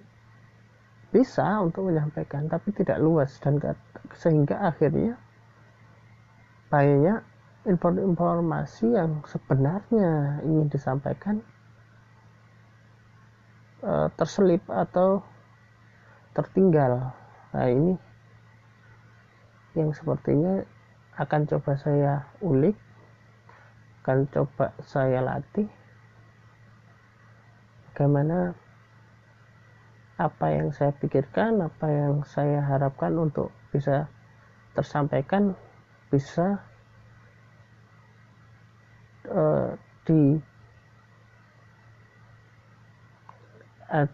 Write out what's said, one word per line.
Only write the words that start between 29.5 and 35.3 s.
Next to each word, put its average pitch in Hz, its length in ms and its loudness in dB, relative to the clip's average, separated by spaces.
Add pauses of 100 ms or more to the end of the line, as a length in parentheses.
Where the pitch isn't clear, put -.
apa 160 400 -2
yang 151 160 -2
saya 143 240 0
pikirkan, 175 720 -2
apa 156 240 -6
yang 147 320 0
saya 143 400 -2
harapkan 139 560 -2
untuk 156 320 -2 (240)
bisa 143 320 0 (720)
tersampaikan, 147 800 -2 (560)